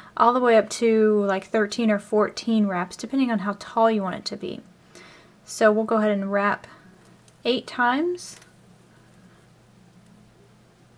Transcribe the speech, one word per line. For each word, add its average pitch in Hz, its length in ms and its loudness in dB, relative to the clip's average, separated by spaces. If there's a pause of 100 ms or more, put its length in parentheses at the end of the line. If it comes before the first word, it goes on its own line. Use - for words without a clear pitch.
(180)
all 233 160 4
the 254 80 0
way 233 160 6
up 220 140 2
to, 214 520 2
like, 196 220 -2
thirteen 220 440 -2
or 208 80 2
fourteen 214 720 0
wraps, 180 300 -6
depending 254 340 -2
on 214 80 0
how 202 200 -4
tall 226 300 2
you 214 140 0
want 180 140 -6
it - 80 -12
to 202 100 -10
be. - 240 -10 (880)
So 220 260 2
we'll 220 140 0
go 226 100 0
ahead 214 160 2
and 196 180 -4
wrap 202 380 -2 (800)
eight 240 200 -2
times. 294 720 -2 (2500)